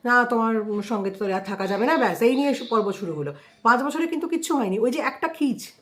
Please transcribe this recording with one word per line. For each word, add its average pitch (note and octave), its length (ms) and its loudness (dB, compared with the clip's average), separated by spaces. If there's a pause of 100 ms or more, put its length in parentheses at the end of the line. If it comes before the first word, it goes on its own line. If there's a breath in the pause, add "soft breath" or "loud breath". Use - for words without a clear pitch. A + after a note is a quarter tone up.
"না, A#3+ 200 4
তোমার A3+ 580 0
সঙ্গে G3+ 280 -2
তো G3 220 -4
আর F#3+ 80 0
থাকা G3 260 -6
যাবে G3+ 200 0
না।" D#4+ 100 4
ব্যাস, A3 260 2
এই B3+ 140 6
নিয়ে C#4 180 2 (160)
পর্ব G3+ 220 2
শুরু F3+ 200 -6
হলো। C#3+ 220 -6 (280 loud breath)
পাঁচ B3 200 4
বছরে D#4 240 -2
কিন্তু E4 220 -4
কিচ্ছু E4 280 -2
হয়নি, G3+ 220 0
ওই A#3+ 120 2
যে D4 100 -2
একটা C#4 280 -4
খিচ C#4 400 -2 (140)